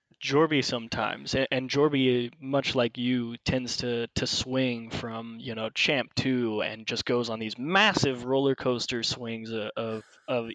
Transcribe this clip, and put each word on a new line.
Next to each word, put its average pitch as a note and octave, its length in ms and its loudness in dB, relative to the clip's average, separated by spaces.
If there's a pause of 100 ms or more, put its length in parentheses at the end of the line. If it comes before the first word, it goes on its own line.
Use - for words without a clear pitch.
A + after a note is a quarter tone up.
(220)
Jorby C#3+ 420 4
sometimes, A#2 680 -4
a-, C3+ 200 0
and C3 160 0
Jorby, C3 640 4 (100)
much C3+ 340 0
like A#2+ 220 2
you, A#2+ 480 0
tends B2+ 320 -2
to, A#2 380 -2
to C3 120 -2
swing B2+ 640 0
from, - 500 -8
you B2+ 160 -8
know, A2 140 -4
champ - 460 2
two A#2+ 460 2
and A2 240 -4
just A#2 200 -4
goes A#2+ 240 0
on A2+ 100 -4
these A2 180 -6
massive D3 680 2
roller C3+ 300 4
coaster A#2+ 480 -2
swings A2+ 500 -6
o-, G#2+ 240 -4
of, A2+ 260 -4 (240)
of A#2+ 280 -2